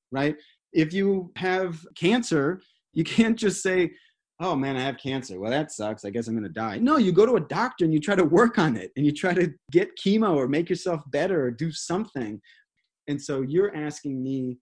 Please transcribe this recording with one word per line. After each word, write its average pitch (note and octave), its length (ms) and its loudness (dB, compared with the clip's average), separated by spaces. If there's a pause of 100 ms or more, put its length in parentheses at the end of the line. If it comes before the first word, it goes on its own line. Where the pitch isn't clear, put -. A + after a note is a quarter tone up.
(120)
right? C#3+ 240 -2 (360)
If D#3+ 200 2
you G3 440 0
have F#3 480 -2 (120)
cancer, F3 640 2 (320)
you D#3+ 120 0
can't A3+ 340 4
just F#3+ 240 0
say, F#3 300 0 (480)
"Oh F3 140 -2
man, C3+ 220 -2
I B2+ 60 -2
have C3+ 160 -4
cancer. B2+ 420 -6
Well, G#2+ 100 -4
that D3+ 220 -2
sucks. G#2+ 320 -6
I G2+ 60 -8
guess A2+ 180 -4
I'm A2+ 80 -4
gonna G#2 120 -4
die." G#2+ 300 -6
No, C#4 180 2
you G3+ 140 4
go F#3 160 6
to B3 80 2
a G3 60 2
doctor F#3 440 -2
and D#3+ 80 2
you D#3 60 2
try G3+ 160 0
to F#3 100 4
work G3 340 4
on D#3 180 2
it F#2 200 -10
and C#3 80 0
you D3 80 4
try F3 220 -2
to F3 180 2 (200)
get F#3 240 2
chemo G3+ 400 2
or C3 100 2
make D#3+ 240 0
yourself F3 400 -2
better D#3 340 0
or B2 60 0
do D3+ 220 -4
something. C3+ 680 -6 (680)
And C#3+ 120 -4
so C#3 220 -4
you're F3+ 320 0
asking D3 480 -6
me, C3 400 -4